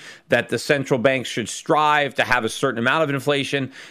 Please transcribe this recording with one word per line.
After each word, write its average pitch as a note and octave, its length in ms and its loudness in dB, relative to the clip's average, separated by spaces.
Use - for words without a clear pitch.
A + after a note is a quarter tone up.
that A#2+ 220 0
the A#2+ 100 -2
central C#3 400 0
banks C3 300 0
should A2+ 180 -6
strive D3+ 640 2
to B2+ 100 2
have A#2+ 200 2
a A2 60 0
certain A#2+ 300 -2
amount C3+ 220 2
of D3 80 0
inflation, C#3 640 -2